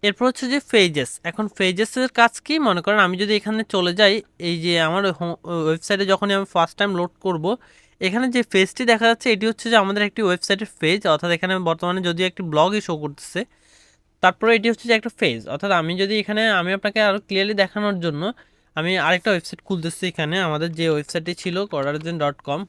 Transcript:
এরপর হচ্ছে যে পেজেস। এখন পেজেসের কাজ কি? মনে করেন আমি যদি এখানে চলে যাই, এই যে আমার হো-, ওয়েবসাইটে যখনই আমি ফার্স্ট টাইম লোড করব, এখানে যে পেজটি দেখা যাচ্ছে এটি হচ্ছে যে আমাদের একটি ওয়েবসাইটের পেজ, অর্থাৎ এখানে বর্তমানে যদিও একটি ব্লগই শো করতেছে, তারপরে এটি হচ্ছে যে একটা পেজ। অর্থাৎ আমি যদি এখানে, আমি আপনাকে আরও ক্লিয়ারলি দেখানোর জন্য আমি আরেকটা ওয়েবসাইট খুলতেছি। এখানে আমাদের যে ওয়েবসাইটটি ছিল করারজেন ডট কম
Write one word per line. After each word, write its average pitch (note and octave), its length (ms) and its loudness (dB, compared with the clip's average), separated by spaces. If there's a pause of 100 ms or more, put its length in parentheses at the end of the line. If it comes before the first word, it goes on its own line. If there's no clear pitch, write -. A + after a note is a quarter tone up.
এরপর G#3 220 0
হচ্ছে B3+ 240 -4
যে C#4+ 60 2 (140)
পেজেস। E3 380 2 (200)
এখন G#3+ 140 -4 (140)
পেজেসের G#3 520 -2 (100)
কাজ A#3 120 6 (140)
কি? D4 80 -2 (140)
মনে F3+ 160 2
করেন G#3 220 2
আমি F3+ 160 0
যদি G#3 180 0
এখানে A3 220 -4 (120)
চলে F3+ 260 2
যাই, G3+ 140 6 (340)
এই E3+ 160 -2
যে F3 80 0 (160)
আমার F3+ 140 0 (160)
হো-, E3+ 200 -6 (280)
ওয়েবসাইটে F#3+ 460 0
যখনই G3+ 260 2
আমি G3 160 -2
ফার্স্ট E3+ 260 0
টাইম G3+ 100 0 (100)
লোড F3 120 -4 (140)
করব, E3+ 180 -2 (640)
এখানে A3+ 280 0
যে B3+ 60 2 (120)
পেজটি F#3+ 300 2 (100)
দেখা A3+ 180 4
যাচ্ছে A#3 240 0
এটি G3+ 160 -4
হচ্ছে - 220 -8
যে A#3 120 6
আমাদের G3+ 240 0
একটি G3+ 180 -6
ওয়েবসাইটের G3 440 0 (100)
পেজ, E3+ 200 0 (140)
অর্থাৎ F3 220 -2
এখানে F#3 160 -2 (160)
বর্তমানে F3 400 -2
যদিও F3 220 0
একটি F#3+ 120 -12 (100)
ব্লগই F3+ 340 2
শো F3 160 -4
করতেছে, D3 380 -8 (800)
তারপরে F#3 340 2
এটি G#3+ 160 0
হচ্ছে A3 180 -6
যে A#3 80 6
একটা A3+ 120 -6 (100)
পেজ। B2 200 0 (140)
অর্থাৎ G3 160 -4 (100)
আমি D#3+ 120 -2 (100)
যদি G3 200 -2
এখানে, G#3+ 200 -2 (180)
আমি F3 180 -2
আপনাকে G#3 200 -4 (100)
আরও G3 100 0 (100)
ক্লিয়ারলি G3 340 0
দেখানোর G3+ 420 -2
জন্য D3+ 180 -2 (560)
আমি E3+ 140 -2 (140)
আরেকটা F3+ 260 2
ওয়েবসাইট - 360 -4
খুলতেছি। E3+ 340 -4 (100)
এখানে D#3+ 240 -4 (120)
আমাদের D#3 300 -2
যে E3 160 0
ওয়েবসাইটটি D#3+ 380 -4 (100)
ছিল F3 140 -4 (160)
করারজেন D3+ 500 -4
ডট C#3+ 160 -2 (100)
কম C#3+ 200 -4